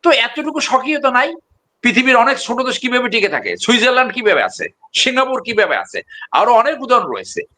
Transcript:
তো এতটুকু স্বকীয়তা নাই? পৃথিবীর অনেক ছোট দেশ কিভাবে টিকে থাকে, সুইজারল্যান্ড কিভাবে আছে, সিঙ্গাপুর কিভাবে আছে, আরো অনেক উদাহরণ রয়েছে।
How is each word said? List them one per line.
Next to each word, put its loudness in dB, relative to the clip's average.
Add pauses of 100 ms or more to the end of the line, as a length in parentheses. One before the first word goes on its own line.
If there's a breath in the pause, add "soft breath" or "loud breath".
তো 4
এতটুকু -2
স্বকীয়তা 0
নাই? 0 (540)
পৃথিবীর 4
অনেক 2
ছোট -6 (100)
দেশ -4
কিভাবে -2
টিকে 0
থাকে, -4
সুইজারল্যান্ড 2
কিভাবে 2
আছে, -4 (360)
সিঙ্গাপুর 0
কিভাবে 0
আছে, -10 (320 loud breath)
আরো 4
অনেক 4
উদাহরণ 0
রয়েছে। -8 (160)